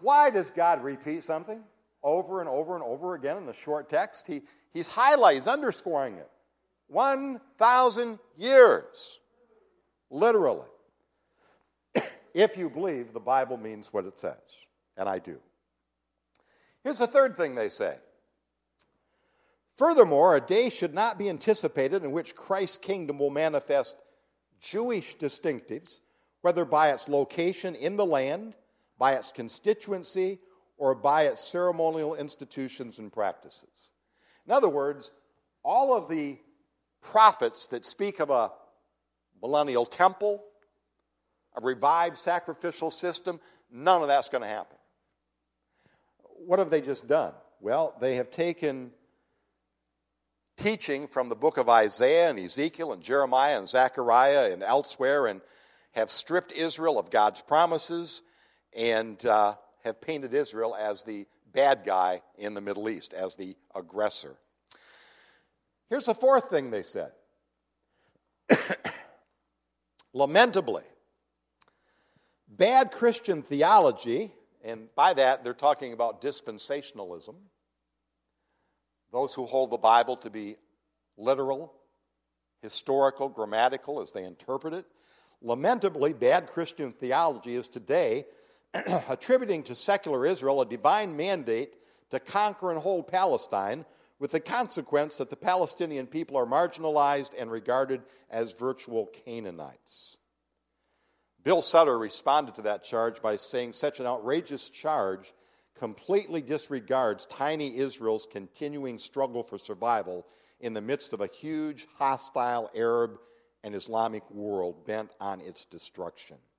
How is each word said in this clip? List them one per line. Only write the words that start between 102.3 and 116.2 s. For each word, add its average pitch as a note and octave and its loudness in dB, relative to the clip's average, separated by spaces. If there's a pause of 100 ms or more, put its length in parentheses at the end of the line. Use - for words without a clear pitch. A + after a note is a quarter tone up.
to A2 -16
that G#2 -4
charge A2+ -4
by G#2+ -2
saying, B2 -6
"Such D3 -6
an B2 -6
outrageous B2+ -6
charge G2 -4 (460)
completely E3 -4
disregards B2+ -2
tiny D3 -4
Israel's A#2 -4
continuing C3 -12
struggle A#2+ -6
for G#2+ -16
survival F#2+ -4 (320)
in A#2 -8
the G#2+ -6
midst B2+ -6
of G#2 -8
a G2 -4
huge, D3+ -10 (100)
hostile B2 -4
Arab A#2 -2 (420)
and G#2 -12
Islamic A2 -4
world G2+ -8
bent G#2+ -8
on G2 -8
its E2+ -18
destruction." - -16 (200)